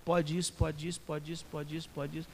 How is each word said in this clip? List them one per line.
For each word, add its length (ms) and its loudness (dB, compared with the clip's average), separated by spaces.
pode 340 4
isso, 160 0
pode 340 2
isso, 140 -4
pode 300 -4
isso, 200 -6
pode 240 -4
isso, 180 -6
pode 260 -4
isso. 140 -8